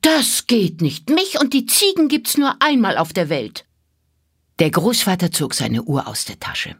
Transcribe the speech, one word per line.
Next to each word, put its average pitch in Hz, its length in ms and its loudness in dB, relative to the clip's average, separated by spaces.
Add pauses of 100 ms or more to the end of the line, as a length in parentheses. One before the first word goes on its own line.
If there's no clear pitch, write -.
Das 311 460 2
geht 180 340 0
nicht! 156 300 -2
Mich 370 300 2
und 285 120 2
die 262 140 2
Ziegen 381 420 2
gibt's 254 280 -2
nur 277 240 0
einmal 247 380 2
auf 160 140 -2
der 170 160 -2
Welt! 139 360 -4 (920)
Der 156 120 2
Großvater 180 600 0
zog - 240 -4
seine 117 280 -2
Uhr 139 240 -2
aus - 180 -8
der - 140 -12
Tasche. - 420 -10